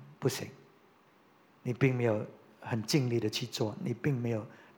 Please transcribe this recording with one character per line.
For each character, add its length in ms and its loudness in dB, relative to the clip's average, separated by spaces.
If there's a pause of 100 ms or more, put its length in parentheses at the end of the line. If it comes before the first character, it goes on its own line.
(180)
不 100 2
行， 200 -6 (1120)
你 100 -2
并 220 4
没 100 0
有 200 4 (360)
很 220 -2
尽 260 2
力 120 2
的 80 2
去 180 -4
做， 360 -4
你 120 -2
并 200 0
没 160 0
有 160 -2 (320)